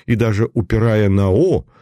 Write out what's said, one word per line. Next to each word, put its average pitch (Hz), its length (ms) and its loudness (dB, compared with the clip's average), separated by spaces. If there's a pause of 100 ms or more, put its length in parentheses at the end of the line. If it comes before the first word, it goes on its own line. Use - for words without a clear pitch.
и 123 80 -2
даже 110 400 0
упирая 107 540 0
на 98 220 2
«о», 139 360 0 (160)